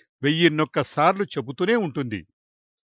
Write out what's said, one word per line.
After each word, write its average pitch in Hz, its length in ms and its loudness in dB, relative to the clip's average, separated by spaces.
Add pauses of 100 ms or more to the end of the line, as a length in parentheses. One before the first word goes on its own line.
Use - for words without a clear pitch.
(220)
వెయ్యిన్నొక్కసార్లు 156 1000 2
చెబుతూనే 147 500 -4
ఉంటుంది. 131 520 -4 (580)